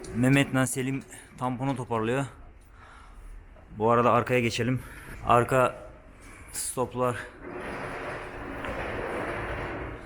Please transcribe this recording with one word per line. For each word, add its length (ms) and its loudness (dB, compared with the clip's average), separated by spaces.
Mehmet'le 540 4
Selim 340 -2
tamponu 380 -2
toparlıyor. 500 0
Bu 140 4
arada 200 8
arkaya 280 4
geçelim. 420 0
Arka 500 6
stoplar. 600 -2